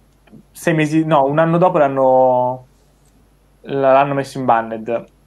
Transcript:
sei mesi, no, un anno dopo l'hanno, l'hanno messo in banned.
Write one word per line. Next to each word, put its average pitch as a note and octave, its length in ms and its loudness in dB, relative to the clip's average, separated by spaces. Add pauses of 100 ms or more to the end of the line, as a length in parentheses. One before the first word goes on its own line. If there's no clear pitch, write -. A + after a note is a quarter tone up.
(500)
sei - 240 -4
mesi, D#3 300 0
no, D3+ 220 2
un D3 120 -2
anno E3 200 2
dopo F3 200 2
l'hanno, C3 920 0 (880)
l'hanno C3+ 540 0
messo C#3 240 -8
in C3 80 -8
banned. A2+ 580 -4 (220)